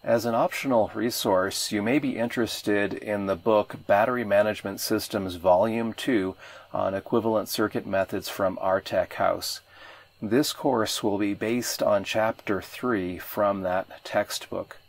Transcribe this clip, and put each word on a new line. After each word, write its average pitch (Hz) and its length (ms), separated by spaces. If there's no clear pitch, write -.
As 117 220
an 117 100
optional 127 580
resource, 101 760
you 104 100
may 120 160
be 139 200
interested 104 760
in 101 320
the 95 120
book 107 400
Battery 117 360
Management 101 580
Systems 98 540
Volume 107 580
Two 98 420
on 98 220
Equivalent 110 560
Circuit 113 380
Methods 98 420
from 95 280
Artec 95 560
House. 90 480
This 151 320
course 117 480
will 101 160
be 101 160
based 113 480
on 101 220
Chapter 110 580
Three 92 560
from 101 440
that 92 420
textbook. - 720